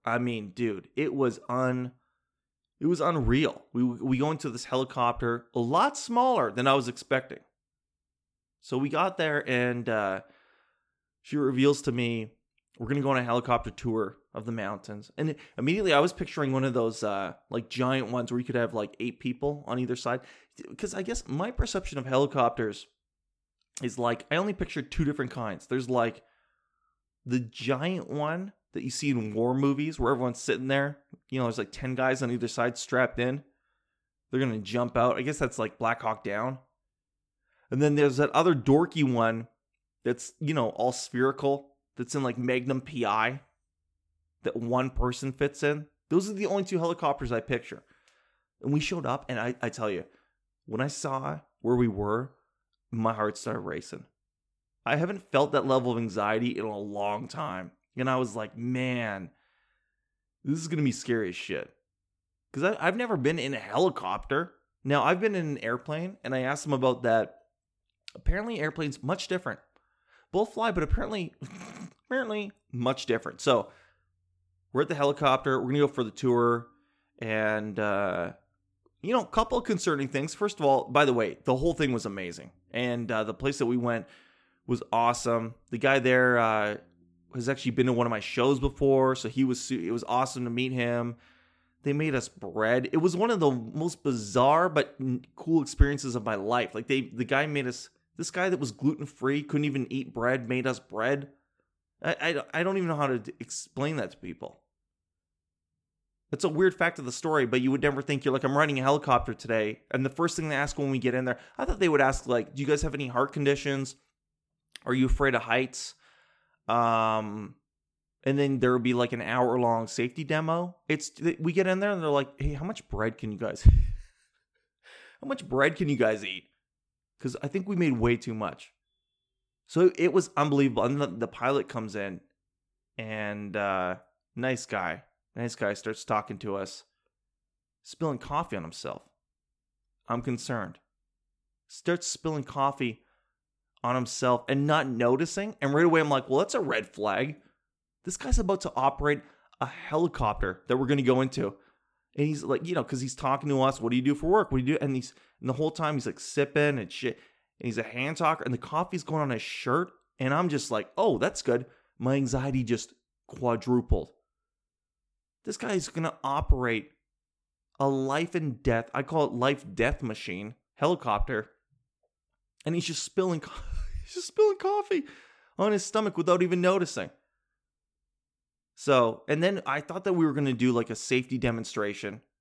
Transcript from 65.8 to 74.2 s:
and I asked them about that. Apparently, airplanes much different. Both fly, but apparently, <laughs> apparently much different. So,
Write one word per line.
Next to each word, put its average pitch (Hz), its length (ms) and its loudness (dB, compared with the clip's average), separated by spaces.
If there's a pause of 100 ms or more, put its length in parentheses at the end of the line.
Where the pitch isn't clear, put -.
and 131 100 -4
I 131 80 0
asked 139 220 -4
them 147 100 -2
about 127 300 2
that. 113 400 2 (720)
Apparently, 202 440 -2
airplanes 151 440 -4
much 185 240 -4
different. 180 320 -4 (720)
Both 214 220 0
fly, 226 180 0
but 175 120 0
apparently, 214 580 2
<laughs> - 640 -14
apparently 214 460 -2 (200)
much 127 340 0
different. - 360 -2
So, 120 300 4 (1000)